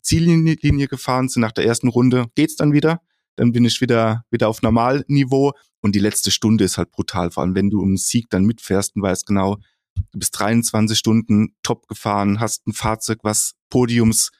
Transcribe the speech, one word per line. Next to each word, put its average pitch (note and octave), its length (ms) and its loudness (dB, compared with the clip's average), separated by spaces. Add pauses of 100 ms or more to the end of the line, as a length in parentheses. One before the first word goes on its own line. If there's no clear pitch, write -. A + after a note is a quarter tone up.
Ziellinie, E3 600 2
Linie C#3+ 280 0
gefahren B2+ 400 -2
sind, A#2+ 140 0
nach A2 100 -2
der - 140 0
ersten A#2 220 0
Runde B2 460 2
geht's D#3 220 0
dann D3 160 2
wieder. D#3 300 2 (340)
Dann A#2+ 160 2
bin A#2+ 140 4
ich - 160 0
wieder, A2+ 480 0
wieder A2+ 180 0
auf - 140 -2
Normalniveau. C3+ 880 2 (300)
Und G#2 120 0
die G2+ 60 2
letzte G#2 300 -2
Stunde G#2 340 2
ist - 140 -2
halt E2+ 120 -6
brutal, - 400 -6
vor - 120 -6
allem F#2 120 -2
wenn F#2+ 140 0
du G2+ 140 -2
um F#2+ 160 0
Sieg - 320 -4
dann F#2+ 140 0
mitfährst G2+ 520 -2
und G2+ 60 -2
weißt F#2 240 -4
genau, G2 320 0 (540)
du G#2 60 -14
bist - 200 -8
dreiundzwanzig A2 600 0
Stunden A2 640 0
top - 240 -6
gefahren, G2+ 540 -2
hast - 260 -6
ein G#2+ 60 -6
Fahrzeug, A2 500 -4
was - 320 -4 (160)
Podiums A#2 680 2